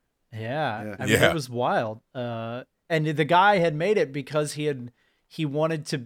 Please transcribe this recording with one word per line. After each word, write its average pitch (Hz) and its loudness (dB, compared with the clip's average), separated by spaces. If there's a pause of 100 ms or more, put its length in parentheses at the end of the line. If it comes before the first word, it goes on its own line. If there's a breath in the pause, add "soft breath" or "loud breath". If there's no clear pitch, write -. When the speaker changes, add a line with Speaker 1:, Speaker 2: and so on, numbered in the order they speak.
(320)
Speaker 1:
Yeah, 110 -10 (440)
Speaker 2:
Yeah. 104 -10
Speaker 1:
I 131 -4
mean, - 0
Speaker 3:
Yeah. - 6
Speaker 1:
it - 2
was 127 -4
wild. 120 -2 (120)
Uh, 117 -8 (260)
and 156 2
the 156 2
guy 190 6
had 170 2
made 185 2
it 151 0
because 147 -4
he 147 -4
had, 127 -6 (360)
he - -4
wanted 151 -2
to, 131 -4